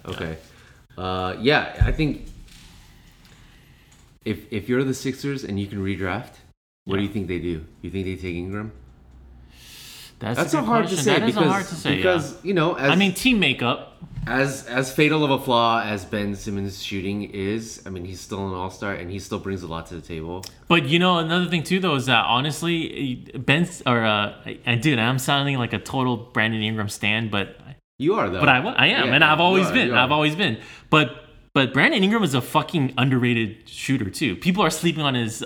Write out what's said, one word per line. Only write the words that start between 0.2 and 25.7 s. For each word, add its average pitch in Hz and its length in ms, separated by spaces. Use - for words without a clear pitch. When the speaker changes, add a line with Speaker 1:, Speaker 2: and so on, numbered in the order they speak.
Speaker 2:
Uh, 92 440
yeah, 123 440
I 120 80
think 147 340
if, - 260
if 104 180
you're 123 140
the 131 120
Sixers 135 500
and 101 160
you 101 80
can 98 160
redraft, 95 480
what 95 100
do 101 60
Speaker 1:
Yeah. 101 60
Speaker 2:
you 98 40
think 95 160
they 87 100
do? 80 260
You 90 80
think 92 160
they 92 100
take 87 180
Ingram? 98 380
Speaker 1:
That's 117 180
Speaker 2:
That's 170 120
Speaker 1:
a - 80
Speaker 2:
so 294 60
Speaker 1:
good 214 40
Speaker 2:
hard 226 220
to 190 60
Speaker 1:
question. 151 100
Speaker 2:
say - 160
Speaker 1:
That 220 80
is 208 80
a - 20
Speaker 2:
because, 156 140
Speaker 1:
hard - 140
to - 100
say, - 200
Speaker 2:
because, 175 360
Speaker 1:
yeah. - 100
Speaker 2:
you 190 120
know, 165 200
as 139 160
Speaker 1:
I 160 60
mean, 190 180
team 247 240
makeup. 135 640
Speaker 2:
as, 135 400
as 127 260
fatal 151 320
of 139 60
a 135 80
flaw 117 420
as 104 240
Ben 101 300
Simmons' 98 480
shooting 101 480
is, 104 560
I 98 40
mean, 90 140
he's 92 160
still 98 280
an 95 40
all-star 92 420
and 87 180
he 98 80
still 101 180
brings 95 240
a 87 60
lot 82 180
to 90 80
the 82 60
table. 85 440
Speaker 1:
But, 170 200
you 156 120
know, 180 200
another 170 300
thing 175 140
too, 180 160
though, 180 160
is 123 120
that 117 180
honestly, 143 1120
Ben, 143 320
or, 120 180
uh, 104 300
and 120 160
dude, 147 160
I'm 127 220
sounding 139 360
like 117 160